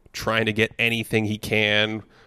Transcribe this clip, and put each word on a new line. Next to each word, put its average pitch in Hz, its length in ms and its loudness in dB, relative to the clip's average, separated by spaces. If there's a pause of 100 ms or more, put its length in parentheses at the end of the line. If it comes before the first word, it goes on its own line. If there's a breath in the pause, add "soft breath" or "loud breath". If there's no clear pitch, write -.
(140)
trying 113 320 -2
to 110 80 -2
get 107 240 2
anything 113 480 0
he 107 140 -4
can, 107 640 0 (240 soft breath)